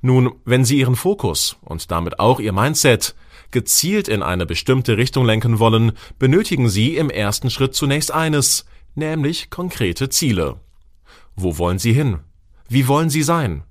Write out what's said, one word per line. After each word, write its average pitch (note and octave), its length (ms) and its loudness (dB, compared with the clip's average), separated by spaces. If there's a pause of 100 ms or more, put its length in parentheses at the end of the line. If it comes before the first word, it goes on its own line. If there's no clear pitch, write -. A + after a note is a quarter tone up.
Nun, B2+ 320 4 (120)
wenn B2+ 200 2
Sie C3+ 140 2
Ihren B2+ 180 2
Fokus F3 640 -2
und - 300 -12
damit E2+ 300 -4
auch A#2 200 2
Ihr G#2 120 -4
Mindset B2 640 0 (400)
gezielt F#3+ 540 0
in G#2 140 -2
eine F2 240 -2
bestimmte B2 520 0
Richtung B2+ 260 0
lenken A2+ 340 2
wollen, A2+ 340 4 (260)
benötigen C#3 500 2
Sie A2 280 0
im D3+ 120 0
ersten G#2 400 -2
Schritt C3 260 -2
zunächst D3 380 -2
eines, D#3 540 0 (280)
nämlich D#3 540 -4
konkrete C3 600 -4
Ziele. F#2 500 -2 (760)
Wo F#2 200 -2
wollen F2 220 0
Sie A#2 140 2
hin? B2+ 260 0 (500)
Wie B2+ 200 0
wollen D3+ 220 2
Sie D#3 120 0
sein? C#3 480 -2